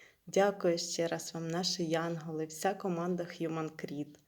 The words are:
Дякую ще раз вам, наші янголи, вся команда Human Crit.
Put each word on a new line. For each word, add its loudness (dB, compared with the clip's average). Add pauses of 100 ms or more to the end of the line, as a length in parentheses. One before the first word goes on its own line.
(280)
Дякую 4
ще 0
раз -4
вам, -4
наші 0
янголи, -2
вся 0
команда 0
Human -4
Crit. -8 (120)